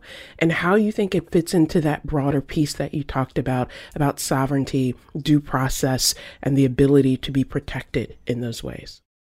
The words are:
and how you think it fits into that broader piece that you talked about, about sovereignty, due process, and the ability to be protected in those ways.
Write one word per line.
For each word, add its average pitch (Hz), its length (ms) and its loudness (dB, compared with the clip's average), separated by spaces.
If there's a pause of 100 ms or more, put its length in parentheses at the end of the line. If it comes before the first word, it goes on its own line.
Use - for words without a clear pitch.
(400)
and 165 120 2
how 170 240 2
you 214 160 4
think 196 240 -2
it - 160 -2
fits 170 220 0
into 165 260 4
that 151 260 0
broader 143 360 0
piece 151 320 -2
that - 200 -6
you 147 120 -6
talked - 320 -4
about, 127 340 -2 (240)
about 143 240 0
sovereignty, 135 760 0 (220)
due 147 220 4
process, 131 760 0 (300)
and 139 140 2
the 135 80 6
ability 135 500 6
to - 160 -6
be 135 140 2
protected - 720 -6 (100)
in 120 140 -2
those 117 200 -6
ways. - 400 -12 (280)